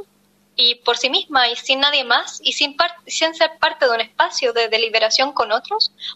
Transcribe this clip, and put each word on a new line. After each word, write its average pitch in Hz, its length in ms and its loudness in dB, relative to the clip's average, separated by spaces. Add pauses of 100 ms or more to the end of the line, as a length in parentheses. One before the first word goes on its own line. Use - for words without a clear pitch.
(560)
y 240 180 2
por 240 220 -2
sí 254 120 -2
misma 285 400 0
y 240 60 -4
sin 269 240 -2
nadie 285 240 0
más 247 400 -2
y 262 120 -4
sin 285 220 -4
par-, 339 200 0 (100)
sin 320 260 -2
ser 320 280 2
parte 311 260 2
de 240 60 2
un 226 80 0
espacio 247 520 0
de 233 160 0
deliberación 220 640 0
con 226 200 -2
otros, 392 400 -2 (240)